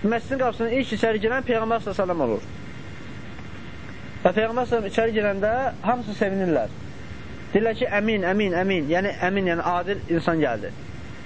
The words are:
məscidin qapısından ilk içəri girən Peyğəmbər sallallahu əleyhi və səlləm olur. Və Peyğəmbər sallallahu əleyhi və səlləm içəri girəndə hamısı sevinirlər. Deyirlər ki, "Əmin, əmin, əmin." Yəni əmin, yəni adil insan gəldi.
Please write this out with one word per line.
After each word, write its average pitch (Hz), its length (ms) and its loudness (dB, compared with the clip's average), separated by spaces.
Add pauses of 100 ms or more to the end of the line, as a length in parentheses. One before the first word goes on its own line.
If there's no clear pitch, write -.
məscidin 233 380 2
qapısından 233 360 2
ilk 262 200 0
içəri 214 260 4
girən 247 240 2
Peyğəmbər 226 340 2
sallallahu 208 100 -4
əleyhi 180 60 -4
və 202 60 4
səlləm 175 240 2
olur. 107 160 0 (1800)
Və 185 140 6
Peyğəmbər 226 280 2
sallallahu - 0 -
əleyhi - 0 -
və - 60 -2
səlləm 214 200 0
içəri 226 260 2
girəndə 208 340 2 (360)
hamısı 220 320 0
sevinirlər. 185 580 2 (760)
Deyirlər 220 220 4
ki, 247 100 0 (140)
"Əmin, 214 320 2
əmin, 202 220 2 (100)
əmin." 180 260 2
Yəni 185 240 2 (140)
əmin, 190 240 2
yəni 170 120 0
adil 180 340 0 (120)
insan 165 300 2
gəldi. 110 320 0 (540)